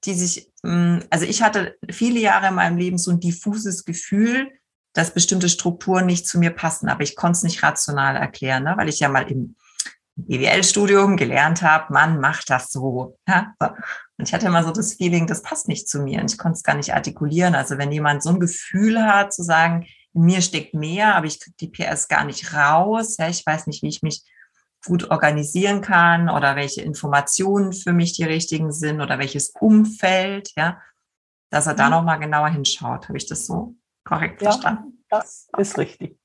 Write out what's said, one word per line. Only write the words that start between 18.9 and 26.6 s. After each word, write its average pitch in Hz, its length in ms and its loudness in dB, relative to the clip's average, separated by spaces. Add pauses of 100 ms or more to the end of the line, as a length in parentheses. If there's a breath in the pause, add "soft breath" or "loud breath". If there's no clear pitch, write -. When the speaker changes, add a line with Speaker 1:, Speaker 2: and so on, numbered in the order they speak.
Speaker 1:
hat, 202 320 2
zu - 100 -8
sagen, 170 440 2 (260 loud breath)
„In 170 120 4
mir 185 160 4
steckt 165 320 -4
mehr, 180 420 2
aber 160 120 0
ich 151 120 -8
krieg - 180 -20
die - 120 -12
P - 140 -8
S 156 260 -4
gar 147 160 2
nicht - 280 -10
raus, 180 640 2
ja, 165 120 -2
ich 175 160 -6
weiß 156 220 -2
nicht, 147 160 -8
wie 151 40 -4
ich 151 140 -8
mich 156 240 -6 (600 soft breath)
gut 175 240 -2
organisieren 160 720 0
kann 170 480 4
oder 143 260 2
welche 143 260 -6